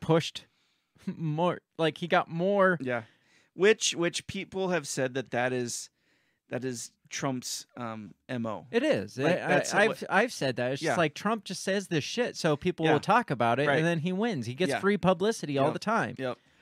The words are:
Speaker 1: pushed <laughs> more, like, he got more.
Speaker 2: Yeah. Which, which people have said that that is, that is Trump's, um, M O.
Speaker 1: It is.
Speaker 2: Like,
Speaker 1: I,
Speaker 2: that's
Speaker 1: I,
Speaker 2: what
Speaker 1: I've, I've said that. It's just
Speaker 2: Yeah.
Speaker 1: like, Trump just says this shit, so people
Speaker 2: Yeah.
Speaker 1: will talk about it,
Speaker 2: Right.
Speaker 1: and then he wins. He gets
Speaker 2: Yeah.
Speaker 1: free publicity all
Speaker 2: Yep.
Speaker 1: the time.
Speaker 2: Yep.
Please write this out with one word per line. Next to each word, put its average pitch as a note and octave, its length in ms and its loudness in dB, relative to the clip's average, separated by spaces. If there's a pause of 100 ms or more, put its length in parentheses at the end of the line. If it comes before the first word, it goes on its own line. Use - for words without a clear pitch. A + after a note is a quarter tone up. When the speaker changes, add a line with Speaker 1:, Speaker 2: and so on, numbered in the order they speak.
Speaker 1:
pushed - 460 0 (320)
<laughs> - 280 -20
more, E3 540 -2 (160)
like, D#3+ 220 0
he F3 100 -6
got F3 200 4
more. F#3 520 4
Speaker 2:
Yeah. B2 220 -2 (520)
Which, G#3+ 400 4
which E3+ 320 -2
people F#3+ 440 -4
have D#3+ 180 0
said B2+ 260 -2
that B2+ 160 -4
that B2 220 0
is, A#2+ 380 -4 (580)
that B2 160 -6
is B2 260 -6 (200)
Trump's, - 560 -6 (100)
um, A2 380 -10 (140)
M A#2+ 180 -4
O. G2+ 240 -8
Speaker 1:
It A#3+ 120 0
is. A#2 360 -2
Speaker 2:
Like, D#3 220 2
Speaker 1:
I, B2+ 80 -6
Speaker 2:
that's - 260 0
Speaker 1:
I, G3+ 140 4
Speaker 2:
what - 220 -6
Speaker 1:
I've, G3 140 4
I've B3+ 80 -6
said C3 240 -2
that. B2+ 160 -2
It's C#3 100 -6
just D#3 100 0
Speaker 2:
Yeah. A#2 40 0
Speaker 1:
like, D#3 180 2
Trump G#3 300 -4
just - 180 -8
says G3 260 -2
this D3+ 160 0
shit, - 320 -4
so D3+ 200 2
people E3 300 0
Speaker 2:
Yeah. D#3 80 6
Speaker 1:
will C#3+ 60 4
talk A3 300 2
about A#2+ 300 2
it, D3 80 2
Speaker 2:
Right. C#3 100 4
Speaker 1:
and D#3+ 80 2
then E3+ 140 2
he F3+ 120 -2
wins. F#3 340 -2
He B2 80 -6
gets D#3 160 0
Speaker 2:
Yeah. A#2 100 -2
Speaker 1:
free G3+ 180 4
publicity E3+ 600 0
all C3+ 80 4
Speaker 2:
Yep. B2+ 80 2
Speaker 1:
the - 60 -4
time. F3 380 -2
Speaker 2:
Yep. B2+ 200 -4 (240)